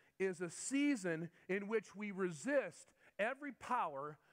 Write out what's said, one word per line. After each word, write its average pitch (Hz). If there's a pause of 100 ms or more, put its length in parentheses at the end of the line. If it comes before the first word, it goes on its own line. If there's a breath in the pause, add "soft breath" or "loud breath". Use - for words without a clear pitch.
(180 soft breath)
is 185
a 170
season 190 (200 loud breath)
in 202
which 214
we 208
resist 185 (240 loud breath)
every 269
power 156 (140 soft breath)